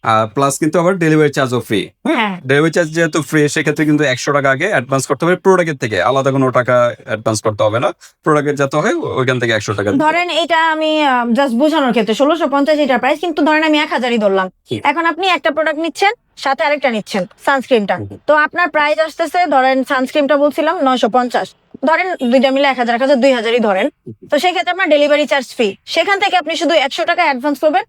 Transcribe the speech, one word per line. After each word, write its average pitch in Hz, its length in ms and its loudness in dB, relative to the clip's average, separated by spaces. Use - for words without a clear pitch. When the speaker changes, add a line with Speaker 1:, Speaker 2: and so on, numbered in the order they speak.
Speaker 1:
আর 110 260 0
প্লাস 139 300 -2
কিন্তু 160 220 0
আবার 185 180 0
ডেলিভারি 156 320 2
চার্জও 127 300 -2
ফ্রি। 98 300 -4
Speaker 2:
হ্যাঁ। 214 380 -2
Speaker 1:
ডেলিভারি 147 260 2
চার্জ 170 220 0
যেহেতু 165 280 0
ফ্রি, 151 260 0
সেক্ষেত্রে 156 360 -2
কিন্তু 151 200 2
একশো 131 280 -2
টাকা 139 180 2
আগে 139 180 0
অ্যাডভান্স 160 380 -2
করতে 143 180 -2
হবে, 180 120 2
প্রোডাক্টের 175 400 2
থেকে 107 260 -2
আলাদা 131 280 2
কোনো 131 200 2
টাকা 123 440 2
অ্যাডভান্স 110 380 -4
করতে 107 200 -2
হবে 110 180 0
না। - 120 -2
প্রোডাক্টের 147 300 0
যত 139 200 -2
হয়, 196 200 0
ওইখান 131 460 -2
থেকে 117 120 0
একশো 107 220 -2
টাকা 101 160 -2
দিতে 277 140 0
হবে। 311 80 2
Speaker 2:
ধরেন 349 180 -2
এটা 320 440 0
আমি, 311 280 0
আহ, 254 260 2
just 247 240 2
বোঝানোর 285 380 2
ক্ষেত্রে 220 240 0
ষোলোশো 302 340 0
পঞ্চাশ 285 300 2
এটার 269 200 2
প্রাইস, 277 220 0
কিন্তু 349 220 -2
ধরেন 302 200 2
আমি 311 160 2
এক 294 100 -2
হাজারই 240 300 -2
ধরলাম। 196 300 0
Speaker 1:
হুম। 110 140 -6
Speaker 2:
এখন 320 220 0
আপনি 339 220 -2
একটা 330 220 0
প্রোডাক্ট 302 300 -2
নিচ্ছেন, 392 320 0
সাথে 269 280 -2
আরেকটা 294 260 0
নিচ্ছেন, 208 360 -6
সানস্ক্রিনটা। 226 520 0
Speaker 1:
হুম, 110 100 -10
হুম। 202 200 -16
Speaker 2:
তো 294 80 4
আপনার 311 340 0
প্রাইস 302 300 0
আসতেছে, 330 480 -2
ধরেন 262 380 2
সানস্ক্রিনটা 277 520 0
বলছিলাম 294 460 0
নয়শো 254 260 0
পঞ্চাশ, 247 460 -2
ধরেন 320 460 0
দুইটা 262 200 4
মিলে 269 180 0
এক 262 80 0
হাজার, 233 180 0
এক 233 60 -2
হাজার 269 200 2
দুই 269 120 4
হাজারই 233 280 0
ধরেন। 208 260 0
Speaker 1:
হুম। - 440 -12
Speaker 2:
তো 294 80 2
সেক্ষেত্রে 359 320 -2
আপনার 359 180 -2
ডেলিভারি 294 380 2
চার্জ 277 280 -2
ফ্রি, 208 220 -2
সেখান 359 340 0
থেকে 392 160 0
আপনি 320 200 -2
শুধু 330 180 0
একশো 285 300 0
টাকা 339 180 0
অ্যাডভান্স 285 380 0
করবেন 330 280 2